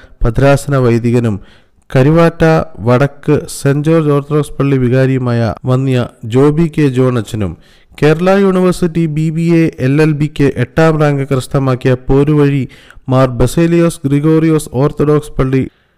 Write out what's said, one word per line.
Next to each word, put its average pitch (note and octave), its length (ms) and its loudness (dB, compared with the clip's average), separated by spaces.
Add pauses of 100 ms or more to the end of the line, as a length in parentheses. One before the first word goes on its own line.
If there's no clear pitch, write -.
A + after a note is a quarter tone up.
(240)
ഭദ്രാസന C3+ 540 2
വൈദികനും A#2 600 0 (560)
കരുവാറ്റ D#3+ 480 2 (360)
വടക്ക് B2+ 720 0
സെന്റ് C#3+ 360 -2
ജോർജ് D#3+ 240 2
ഓർത്തഡോക്സ് C#3+ 420 -2
പള്ളി C#3 260 -2
വികാരിയുമായ B2 760 0 (120)
വന്യ B2+ 420 -2 (180)
ജോബി D3 520 2
കെ D3+ 100 2
ജോൺ B2+ 300 0
അച്ഛനും G2+ 400 -6 (460)
കേരള D#3+ 260 2
യൂണിവേഴ്സിറ്റി F#3 760 0
ബി D#3 240 -4
ബി D#3+ 120 -4
എ E3 380 2
എൽ C#3 220 0
എൽ D#3 100 2
ബിക്ക് D3 440 -2
എട്ടാം D#3+ 460 0
റാങ്ക് C#3+ 260 -2
കരസ്ഥമാക്കിയ C3 680 -2
പോരുവഴി C#3+ 720 0 (420)
മാർ C3 180 2
ബസേലിയോസ് E3+ 800 0
ഗ്രിഗോറിയോസ് D#3 680 0
ഓർത്തഡോക്സ് D3 580 0
പള്ളി C3 380 -2 (280)